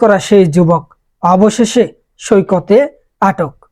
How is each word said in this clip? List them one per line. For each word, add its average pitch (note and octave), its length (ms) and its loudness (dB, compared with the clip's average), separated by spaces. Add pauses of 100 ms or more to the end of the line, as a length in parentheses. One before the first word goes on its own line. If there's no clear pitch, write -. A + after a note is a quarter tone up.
করা G#3 160 2 (100)
সেই G3 180 2 (100)
যুবক E3+ 280 0 (500)
অবশেষে G#3+ 500 0 (420)
সৈকতে G3 520 0 (520)
আটক। E3 240 -6 (180)